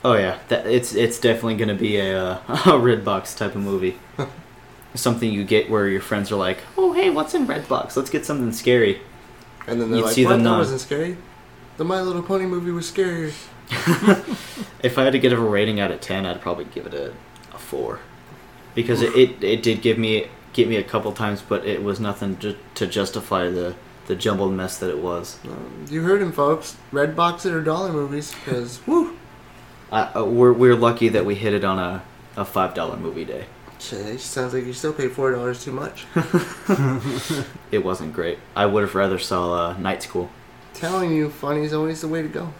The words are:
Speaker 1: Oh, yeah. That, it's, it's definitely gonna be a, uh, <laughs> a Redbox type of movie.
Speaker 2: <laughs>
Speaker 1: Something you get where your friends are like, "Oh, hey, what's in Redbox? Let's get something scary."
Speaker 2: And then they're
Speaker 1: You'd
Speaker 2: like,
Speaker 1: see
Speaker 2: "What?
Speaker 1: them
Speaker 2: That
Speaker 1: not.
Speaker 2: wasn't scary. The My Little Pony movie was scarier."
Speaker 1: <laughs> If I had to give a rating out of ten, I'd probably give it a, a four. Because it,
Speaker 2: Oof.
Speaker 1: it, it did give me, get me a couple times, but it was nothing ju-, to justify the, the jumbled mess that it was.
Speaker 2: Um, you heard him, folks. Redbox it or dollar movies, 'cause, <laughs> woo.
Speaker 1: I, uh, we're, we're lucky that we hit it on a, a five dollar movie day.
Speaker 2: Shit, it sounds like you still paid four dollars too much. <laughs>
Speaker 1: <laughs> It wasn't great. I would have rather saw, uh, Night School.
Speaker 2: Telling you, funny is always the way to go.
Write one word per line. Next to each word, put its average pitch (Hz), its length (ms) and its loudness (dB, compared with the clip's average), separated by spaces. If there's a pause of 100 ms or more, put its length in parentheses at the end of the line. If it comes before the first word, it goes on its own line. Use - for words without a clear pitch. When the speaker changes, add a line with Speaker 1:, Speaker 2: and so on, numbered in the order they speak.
Speaker 1:
Oh, 120 80 6
yeah. 92 240 2 (120)
That, - 180 0
it's, 120 260 2
it's 113 260 0
definitely 113 360 2
gonna 107 180 0
be 104 240 0
a, 95 360 0
uh, 92 100 -8
<laughs> - 40 -12
a 147 300 4
Redbox 104 580 2
type 101 200 -4
of 101 80 -4
movie. 92 340 -2 (180)
Speaker 2:
<laughs> - 120 -6 (680)
Speaker 1:
Something 117 400 0
you 101 100 0
get 107 240 4
where 104 200 2
your 95 140 0
friends 101 300 -2
are 104 40 0
like, 92 240 0 (180)
"Oh, 370 160 4
hey, 370 160 4
what's 302 240 0
in 285 140 2
Redbox? - 480 -4
Let's 139 160 -2
get 151 160 -2
something 127 240 0
scary." 117 500 4 (640)
Speaker 2:
And 117 160 -2
then 113 80 -2
they're 113 120 2
Speaker 1:
You'd 113 40 2
Speaker 2:
like, 110 80 0
Speaker 1:
see 127 120 6
Speaker 2:
"What? 117 80 6
Speaker 1:
them 117 100 6
Speaker 2:
That 117 80 6
Speaker 1:
not. 113 80 6
Speaker 2:
wasn't 131 220 0
scary. 170 360 -4 (600)
The 160 80 -4
My 185 160 0
Little 175 200 -2
Pony 185 240 0
movie 175 260 -2
was 170 200 -4
scarier." 170 400 -2 (380)
Speaker 1:
<laughs> - 1120 0
If 123 160 2
I 131 60 4
had 131 80 4
to 135 60 2
give 123 120 6
a 120 100 4
rating 104 380 2
out 98 120 0
of - 100 -6
ten, 95 260 -4
I'd 87 140 -6
probably 85 240 -4
give - 200 -12
it - 80 -12
a, 71 180 -6 (440)
a - 20 -14
four. 58 440 -6 (760)
Because 120 260 2
it, 120 140 4
Speaker 2:
Oof. 127 260 6
Speaker 1:
it, - 20 -2
it 110 200 2
did 113 180 2
give 113 160 4
me, 110 300 0 (260)
get 120 140 4
me 113 80 0
a 98 80 0
couple 104 280 -2
times, 101 300 -2
but - 240 -2
it 98 180 -2
was 101 160 -2
nothing 101 400 -4
ju-, 101 180 -6 (180)
to 107 120 0
justify 95 640 -2
the, 90 260 -4 (320)
the 101 80 0
jumbled 98 380 0
mess 92 260 -4
that 92 100 -2
it 73 100 -2
was. 87 460 -6
Speaker 2:
Um, - 440 -14
you 160 140 -4
heard 196 180 4
him, 175 120 -2
folks. 151 420 0 (160)
Redbox 165 540 0
it 175 80 0
or 160 80 -2
dollar 170 320 -2
movies, 147 400 -4 (100)
'cause, 123 400 -4
<laughs> - 40 -6
woo. 339 280 2 (760)
Speaker 1:
I, 110 100 2 (140)
uh, 110 100 0
we're, 123 280 6
we're 123 220 8
lucky 117 340 4
that 101 160 4
we 101 100 0
hit 104 180 0
it 101 100 0
on 95 160 0
a, 90 220 -4 (340)
a 101 80 -4
five 92 300 0
dollar 85 240 -4
movie 82 280 -6
day. - 200 -8 (340)
Speaker 2:
Shit, 104 260 -10
it 117 160 -8
sounds 127 320 -4
like 127 120 -2
you 123 80 -8
still 151 200 -4
paid 131 180 -2
four 131 200 0
dollars 123 320 -4
too 139 80 -8
much. - 340 -10 (100)
<laughs> - 0 -
Speaker 1:
<laughs> 135 1600 -2
It 101 120 0
wasn't 85 300 -4
great. 85 240 -4 (180)
I 104 100 2
would 104 160 4
have 95 140 -2
rather 95 240 2
saw, 90 340 0
uh, 87 240 -2
Night 92 260 -4
School. 90 260 -4 (440)
Speaker 2:
Telling 180 400 -2
you, 151 160 0
funny 151 340 -4
is 151 100 -4
always 156 280 -2
the 160 60 -6
way 160 140 -2
to 151 60 -6
go. 156 320 -8